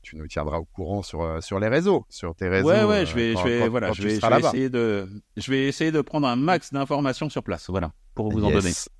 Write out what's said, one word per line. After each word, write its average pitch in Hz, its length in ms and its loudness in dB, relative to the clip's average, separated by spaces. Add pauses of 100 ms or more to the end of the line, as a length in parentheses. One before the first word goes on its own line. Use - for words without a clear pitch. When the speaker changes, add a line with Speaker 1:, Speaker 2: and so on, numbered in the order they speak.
Speaker 1:
tu - 140 -20
nous 78 100 -12
tiendras 76 320 -4
au 82 60 -8
courant 95 360 -6
sur, 80 220 -8
euh, 82 180 -4
sur 95 180 -4
les 104 80 0
réseaux, 156 420 2
sur 85 260 -10
tes 95 120 -4
réseaux, 95 200 4
Speaker 2:
Ouais, 196 160 6
ouais, 208 180 4
Speaker 1:
euh, 165 40 0
Speaker 2:
je 123 100 -6
vais, 117 180 2
Speaker 1:
quand, 113 80 2
Speaker 2:
je 90 60 2
vais, 120 140 2
Speaker 1:
quand, 117 100 2
Speaker 2:
voilà, 117 160 -2
Speaker 1:
quand 107 60 0
Speaker 2:
je 98 100 -6
Speaker 1:
tu 104 40 0
Speaker 2:
vais, 107 80 2
Speaker 1:
seras 107 140 0
Speaker 2:
je 117 60 6
vais - 60 6
Speaker 1:
là-bas. 160 80 2
Speaker 2:
essayer 131 200 0
de, 110 400 0 (260)
je 113 160 -6
vais 135 160 2
essayer 160 240 0
de 151 100 2
prendre 143 260 0
un 120 80 0
max 156 360 0
d'informations 139 580 -2
sur 131 140 -4
place, 87 260 -6
voilà, 87 220 -2 (220)
pour 107 180 -2
vous 107 140 0
en 101 60 4
Speaker 1:
Yes. 101 120 4
Speaker 2:
donner. 90 100 0 (260)